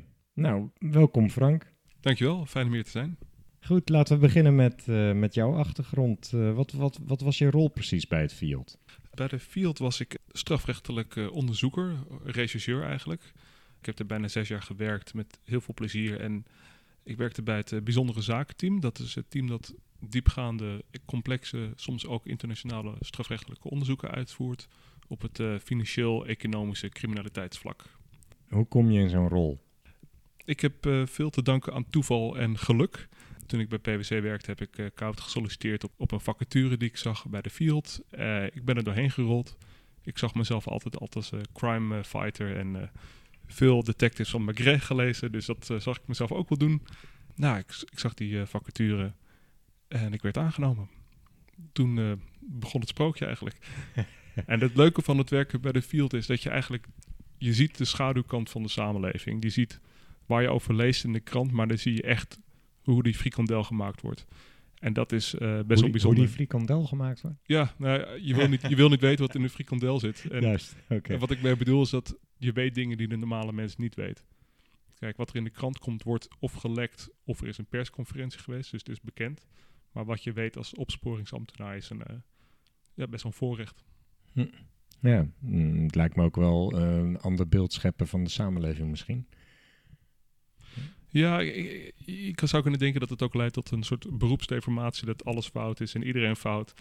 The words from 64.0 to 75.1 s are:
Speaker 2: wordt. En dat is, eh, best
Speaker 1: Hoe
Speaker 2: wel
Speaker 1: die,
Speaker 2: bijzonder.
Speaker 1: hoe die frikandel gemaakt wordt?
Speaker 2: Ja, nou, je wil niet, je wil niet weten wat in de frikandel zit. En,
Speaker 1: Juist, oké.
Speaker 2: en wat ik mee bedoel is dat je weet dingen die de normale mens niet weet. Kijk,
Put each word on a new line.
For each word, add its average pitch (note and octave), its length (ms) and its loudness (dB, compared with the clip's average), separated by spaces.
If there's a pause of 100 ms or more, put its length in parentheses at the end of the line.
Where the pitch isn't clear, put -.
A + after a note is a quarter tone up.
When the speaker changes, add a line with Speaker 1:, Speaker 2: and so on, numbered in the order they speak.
Speaker 2:
wordt. - 260 -8 (480)
En A2+ 180 -4
dat A#2 200 0
is, A2+ 220 0
eh, - 60 -4
best A#2 80 0
Speaker 1:
Hoe G#2+ 180 0
Speaker 2:
wel A2+ 100 6
Speaker 1:
die, A2+ 140 8
Speaker 2:
bijzonder. A2+ 280 6
Speaker 1:
hoe B2 80 8
die G#2+ 80 0
frikandel C#3 520 0
gemaakt C3 340 -4
wordt? D#3 220 -10
Speaker 2:
Ja, D3+ 360 2
nou, C3+ 420 -2
je C#3+ 140 0
wil C#3 140 6
niet, C3+ 200 2
je C#3 80 4
wil C#3+ 120 12
niet C#3 120 6
weten C3+ 260 4
wat - 80 -4
in C3 80 0
de B2+ 60 0
frikandel B2+ 520 -2
zit. A2 300 -4
En, B2+ 120 -2
Speaker 1:
Juist, G#2+ 340 0 (120)
oké. A2 240 -2
Speaker 2:
en A#2 60 0
wat B2 120 -2
ik B2+ 120 -4
mee B2+ 140 4
bedoel B2+ 260 4
is B2+ 80 2
dat - 280 -4 (180)
je B2 160 -2
weet B2+ 220 0
dingen A#2+ 220 -2
die A2 120 -2
de A2+ 80 -4
normale A2+ 360 -4
mens G#2+ 240 -6
niet A#2+ 180 -4
weet. G2 300 -10 (720)
Kijk, A2 180 -10